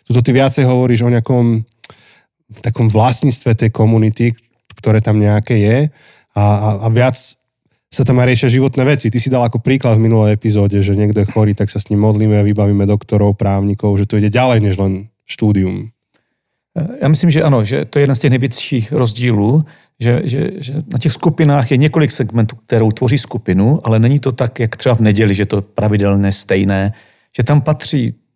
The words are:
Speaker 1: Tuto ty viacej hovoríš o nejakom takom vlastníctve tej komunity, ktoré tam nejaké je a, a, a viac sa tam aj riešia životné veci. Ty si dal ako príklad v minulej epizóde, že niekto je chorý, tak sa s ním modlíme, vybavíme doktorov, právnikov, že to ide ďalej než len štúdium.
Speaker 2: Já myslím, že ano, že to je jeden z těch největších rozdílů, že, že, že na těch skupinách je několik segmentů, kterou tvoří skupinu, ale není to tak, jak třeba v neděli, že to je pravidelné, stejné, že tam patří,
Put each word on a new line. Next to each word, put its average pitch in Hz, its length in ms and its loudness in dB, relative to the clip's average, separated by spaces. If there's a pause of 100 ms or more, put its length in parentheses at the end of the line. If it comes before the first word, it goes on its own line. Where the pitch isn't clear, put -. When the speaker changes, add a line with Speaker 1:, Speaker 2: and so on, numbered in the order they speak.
Speaker 1:
Tuto 120 160 2
ty 123 80 4
viacej 131 400 2
hovoríš 123 320 2
o 120 80 2
nejakom 117 560 0 (960)
takom 117 280 -2
vlastníctve 120 640 0
tej 110 160 0
komunity, 110 600 0 (480)
ktoré 110 240 0
tam 107 160 0
nejaké 104 400 0
je 104 180 2 (580)
a, 101 80 -2
a, 104 260 2 (140)
a 113 80 -2
viac 123 240 2 (760)
sa - 160 -2
tam 127 160 2
aj 123 40 2
riešia 123 360 2
životné 131 240 0
veci. 139 240 0
Ty 120 80 -2
si 117 120 -4
dal 127 120 0
ako 117 160 -2
príklad 127 400 0
v 113 80 2
minulej 107 320 2
epizóde, 101 400 0
že 98 160 0
niekto 104 280 0
je 98 80 -2
chorý, 107 280 0
tak 98 120 -2
sa 104 120 -4
s - 80 -10
ním 104 160 2
modlíme, 107 400 2
vybavíme 101 400 0
doktorov, 101 480 0
právnikov, 101 640 -2
že 101 80 0
to - 120 -4
ide 104 120 2
ďalej 123 320 2
než 101 160 0
len 98 320 -4 (160)
štúdium. 98 640 -2 (1120)
Speaker 2:
Já 139 60 0
myslím, 160 220 2
že 156 120 2
ano, 131 220 2
že 98 200 -4
to - 140 -4
je 143 40 4
jeden 139 120 2
z 120 40 0
těch 139 120 0
největších 127 640 -2
rozdílů, 120 720 0 (360)
že, 120 240 0
že, - 340 -4
že - 140 -12 (200)
na - 60 -2
těch 139 140 0
skupinách 143 580 0
je 143 60 2
několik 151 340 2
segmentů, 113 460 -2
kterou 113 340 0
tvoří 127 280 0
skupinu, 101 680 0
ale 110 120 2
není 123 240 2
to - 100 -2
tak, 123 280 -4
jak 113 160 -4
třeba 127 180 0
v 113 60 0
neděli, 107 340 2
že 98 120 0
to 104 100 -2
je 98 60 -2
pravidelné, 101 720 0
stejné, 98 600 -2 (440)
že - 60 -2
tam 147 180 2
patří, 139 540 -4 (220)